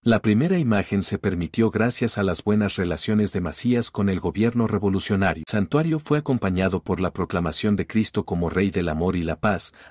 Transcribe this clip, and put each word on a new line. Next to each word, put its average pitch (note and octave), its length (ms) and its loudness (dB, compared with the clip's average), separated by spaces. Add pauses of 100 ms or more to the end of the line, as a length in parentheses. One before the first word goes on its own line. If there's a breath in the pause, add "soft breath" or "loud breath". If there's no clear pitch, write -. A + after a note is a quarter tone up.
La A2+ 200 4
primera C3+ 360 2
imagen G2+ 460 0
se - 160 -2
permitió F#2+ 520 0
gracias A2+ 460 0
a G#2 60 0
las F2+ 220 -2
buenas G#2 320 2
relaciones G2 560 0
de G2 80 -2
Macías A#2 500 -2
con G#2 160 0
el F#2 140 0
gobierno A2+ 440 0
revolucionario. G2 800 0
El - 60 -6
santuario D3+ 480 0
fue D3 200 0
acompañado F#2+ 600 0
por F#2 200 -2
la F2+ 100 0
proclamación F2 640 -2
de F#2+ 100 -2
Cristo A2 380 -2
como E2+ 260 -4
Rey F#2+ 220 0
del F2 160 -2
Amor E2+ 300 0
y E2+ 60 -2
la D#2 180 -4
Paz, G2+ 320 0 (180 loud breath)